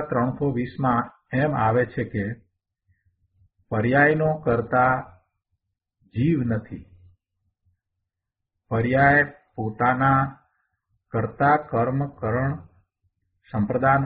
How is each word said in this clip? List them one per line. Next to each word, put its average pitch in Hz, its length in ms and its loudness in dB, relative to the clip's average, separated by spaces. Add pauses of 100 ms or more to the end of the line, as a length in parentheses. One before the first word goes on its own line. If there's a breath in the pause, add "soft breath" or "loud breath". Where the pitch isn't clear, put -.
ત્રણસો 131 440 -2
વીસમાં 120 580 -2 (240)
એમ 139 220 0
આવે 117 300 2
છે 123 200 -6
કે 107 180 -4 (1500)
પર્યાયનો 143 580 2 (100)
કર્તા 127 540 0 (1200)
જીવ 143 280 0
નથી. 110 400 -6 (1900)
પર્યાય 131 520 2 (280)
પોતાના 127 680 0 (920)
કર્તા 120 500 2
કર્મ, 131 360 -2 (140)
કરણ, 127 400 -2 (1000)
સંપ્રદાન, 127 520 2